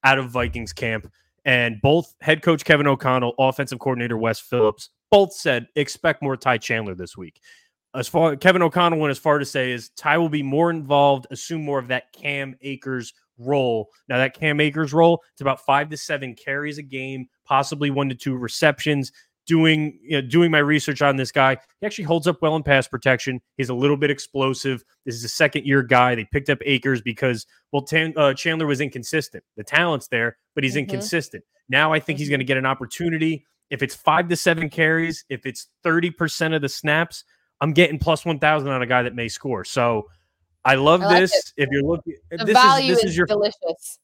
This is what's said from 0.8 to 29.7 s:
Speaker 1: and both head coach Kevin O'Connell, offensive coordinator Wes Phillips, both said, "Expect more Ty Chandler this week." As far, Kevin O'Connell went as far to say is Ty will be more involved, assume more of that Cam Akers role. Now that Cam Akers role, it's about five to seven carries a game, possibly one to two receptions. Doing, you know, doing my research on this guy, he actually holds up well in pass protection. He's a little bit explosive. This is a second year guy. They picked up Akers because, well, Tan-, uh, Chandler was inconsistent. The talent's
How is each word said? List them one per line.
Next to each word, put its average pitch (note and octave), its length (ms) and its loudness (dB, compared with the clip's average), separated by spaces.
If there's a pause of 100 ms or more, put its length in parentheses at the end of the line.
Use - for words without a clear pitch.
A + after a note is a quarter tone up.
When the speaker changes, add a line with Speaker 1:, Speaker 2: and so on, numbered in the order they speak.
Speaker 1:
and A#2+ 380 0
both D#3 400 2
head D#3 200 0
coach D#3+ 220 0
Kevin D3 240 4
O'Connell, B2+ 500 0
offensive C3 420 -2
coordinator A#2+ 380 -4
Wes A2+ 220 -2
Phillips, - 520 -2 (200)
both G3 220 6
said, A#2+ 420 -2
"Expect - 460 -2
more C3+ 160 -4
Ty B2 220 0
Chandler G#2+ 360 -6
this F2 220 -14
week." F2 240 -18 (540)
As C3 120 -6
far, D#3+ 300 2
Kevin F3+ 240 4
O'Connell E3+ 380 2
went D3+ 120 0
as C3 80 -4
far D3+ 200 2
to C#3 60 -4
say B2+ 280 -2
is A#2 240 -10
Ty D3+ 200 0
will E3 120 2
be D3+ 120 -2
more C#3+ 280 0
involved, C#3+ 640 2
assume D#3 340 -10
more C#3+ 140 -2
of B2 100 -12
that B2+ 240 -6
Cam C#3 480 -8
Akers C3 520 -8 (240)
role. A#2+ 520 -2 (180)
Now B2+ 120 0
that C3 140 0
Cam D3+ 280 0
Akers D3+ 320 -2
role, E3 280 4 (120)
it's - 80 -18
about C3+ 240 -2
five C#3+ 240 2
to D3+ 80 -12
seven C3+ 360 -8
carries C#3+ 440 -8
a D3+ 60 -14
game, C3 440 -10 (160)
possibly C#3+ 460 0
one C#3 180 0
to C3 80 -4
two C3 220 -4
receptions. C#3 760 0 (360)
Doing, D#3 560 2
you C3+ 80 -8
know, C#3+ 100 0
doing D#3+ 300 2
my D#3 80 4
research D3 420 0
on C#3+ 140 4
this C3 160 -4
guy, C3 260 2 (240)
he G#3 60 -4
actually G#3 160 -8
holds D#3+ 240 0
up E3+ 120 -2
well D#3 160 0
in D#3+ 60 -2
pass C3+ 260 2
protection. B2+ 540 -2 (160)
He's B2+ 120 -4
a C3 40 -2
little C#3 240 2
bit D3 140 0
explosive. C3+ 720 -4 (240)
This A#2 80 -8
is A2+ 80 -12
a A#2+ 40 -8
second C#3+ 380 0
year C#3 160 4
guy. B2 320 4
They A2 120 -4
picked C#3+ 260 -2
up C3 120 0
Akers C3+ 380 0
because, A#2 460 -4 (240)
well, C#3 100 0
Tan-, D#3+ 340 -2
uh, C#3+ 200 2
Chandler D#3+ 320 -2
was C#3 120 0
inconsistent. C#3 640 -6 (140)
The G#2+ 60 -12
talent's D#3 440 -2